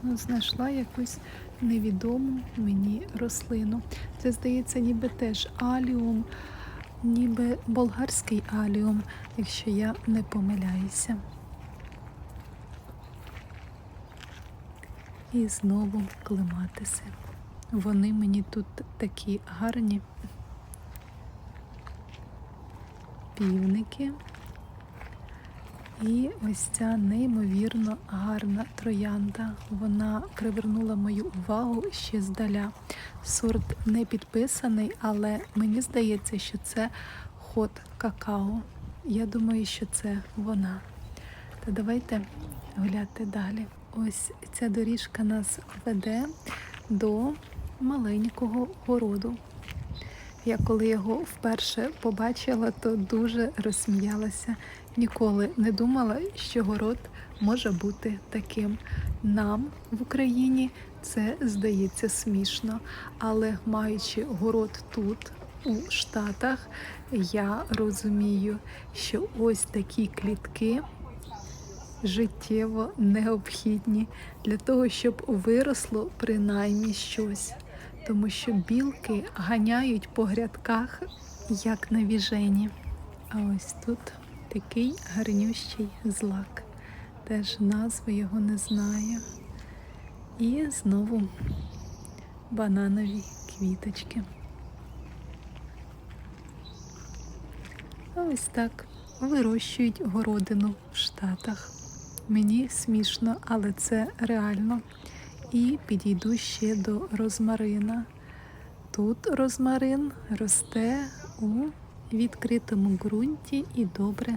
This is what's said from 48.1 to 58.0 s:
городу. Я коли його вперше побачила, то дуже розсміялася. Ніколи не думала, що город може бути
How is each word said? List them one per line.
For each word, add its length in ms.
городу. 500
Я 220
коли 220
його 260
вперше 760
побачила, 720
то 260
дуже 600
розсміялася. 1000
Ніколи 600
не 160
думала, 440
що 280
город 340
може 300
бути 480